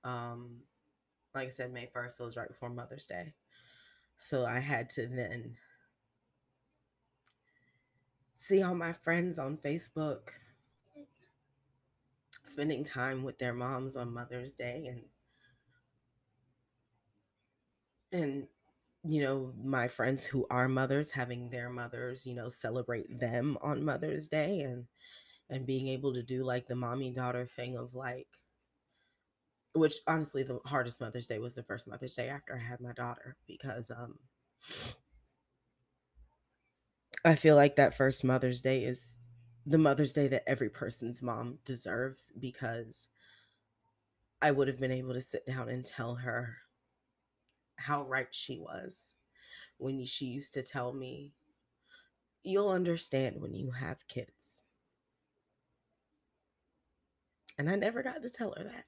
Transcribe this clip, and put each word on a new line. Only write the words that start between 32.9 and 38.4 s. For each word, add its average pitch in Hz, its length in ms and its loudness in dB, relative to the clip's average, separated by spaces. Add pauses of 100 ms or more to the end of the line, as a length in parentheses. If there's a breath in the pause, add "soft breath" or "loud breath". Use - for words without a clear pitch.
daughter 123 420 -8 (120)
because, 120 440 -8
um, 120 260 -12 (3000 loud breath)
I 160 120 12
feel 151 200 10
like 143 200 10
that 139 200 8
first 135 280 4
Mother's 127 380 4